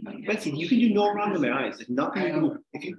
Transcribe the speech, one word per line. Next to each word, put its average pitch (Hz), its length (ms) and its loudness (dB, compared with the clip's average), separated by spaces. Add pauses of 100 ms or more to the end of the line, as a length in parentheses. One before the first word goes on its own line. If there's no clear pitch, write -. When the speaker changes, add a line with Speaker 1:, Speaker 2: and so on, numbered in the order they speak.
Speaker 1:
not. - 120 -12
Speaker 2:
Okay. - 120 -14
Speaker 1:
Betsy, 208 260 -4
you 156 160 -4
can 240 100 4
do 233 160 6
no 202 180 4
wrong 202 220 0
in 147 80 0
my 123 240 0
eyes. 101 120 -8
Like, 113 120 -12
nothing 143 320 -2
Speaker 3:
I 175 60 0
Speaker 1:
you 160 120 -2
Speaker 3:
know. 151 140 2
Speaker 1:
do. - 180 -14
If 147 120 -10
you 180 140 -8